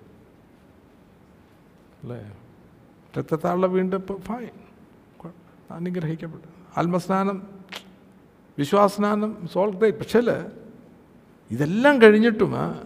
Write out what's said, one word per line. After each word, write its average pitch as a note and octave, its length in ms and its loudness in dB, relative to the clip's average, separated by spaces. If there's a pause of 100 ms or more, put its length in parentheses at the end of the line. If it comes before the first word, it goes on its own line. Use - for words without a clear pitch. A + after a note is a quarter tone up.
(2000)
അല്ലേ? A2 340 -16 (840)
രക്തത്താളുടെ F3 480 -2
വീണ്ടും F#3 300 0
ഇപ്പൊ F#3+ 200 -10
ഫൈൻ, A3 320 -10 (680)
കൊ-, - 540 -20
അനുഗ്രഹിക്കപ്പെട്ടു. E3 760 -8 (300)
ആത്മസ്നാനം, F#3 800 -2 (1040)
വിശ്വാസസ്നാനം, G3+ 840 2
it's F3 220 0
all G3+ 120 -2
great. G#3+ 200 2
പക്ഷേ G#3 220 2
അല്ലേ, F#3+ 260 0 (1040)
ഇതെല്ലാം G#3+ 500 2
കഴിഞ്ഞിട്ടും, G#3+ 560 6
ആ, - 280 -6